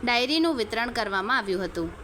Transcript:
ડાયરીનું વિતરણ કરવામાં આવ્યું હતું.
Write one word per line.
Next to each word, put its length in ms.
ડાયરીનું 520
વિતરણ 340
કરવામાં 480
આવ્યું 260
હતું. 240